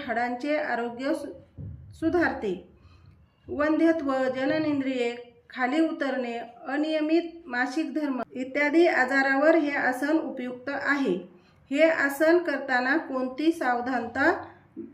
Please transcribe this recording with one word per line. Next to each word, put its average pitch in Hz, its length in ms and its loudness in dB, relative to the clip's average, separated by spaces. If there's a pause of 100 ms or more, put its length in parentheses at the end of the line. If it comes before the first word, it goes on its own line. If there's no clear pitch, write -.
हाडांचे 247 500 -2
आरोग्य 240 580 -4
सु-, - 500 -12 (280)
सुधारते. 269 760 -2 (800)
वंध्यत्व, 302 720 2 (180)
जननेंद्रिये 269 1120 -2
खाली 254 300 0
उतरणे, 262 580 -2 (300)
अनियमित 311 540 2 (240)
मासिक 269 480 -2
धर्म 277 280 -2 (100)
इत्यादी 285 540 2
आजारावर 277 680 4
हे 294 160 2
आसन 277 480 0
उपयुक्त 254 520 -6 (120)
आहे. 269 320 0 (560)
हे 311 180 6
आसन 311 500 4
करताना 269 580 0
कोणती 269 560 0
सावधानता 254 920 0 (500)